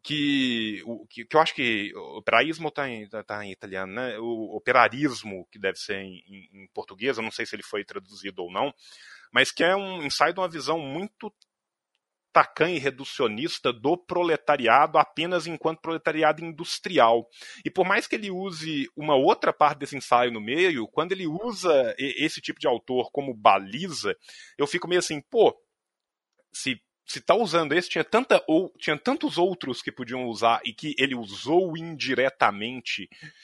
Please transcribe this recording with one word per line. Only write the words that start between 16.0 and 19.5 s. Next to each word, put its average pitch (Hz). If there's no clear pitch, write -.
industrial. 151
E -
por 180
mais 196
que -
ele 208
use 160
uma -
outra 160